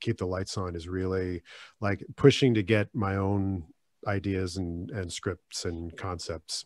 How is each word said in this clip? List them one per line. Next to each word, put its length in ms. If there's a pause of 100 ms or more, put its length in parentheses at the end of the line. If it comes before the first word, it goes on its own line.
keep 160
the 80
lights 320
on, 180
is 140
really, 540 (360)
like, 240 (140)
pushing 380
to 60
get 320
my 220
own 480 (420)
ideas 520
and, 340
and 220
scripts 500
and 320
concepts 680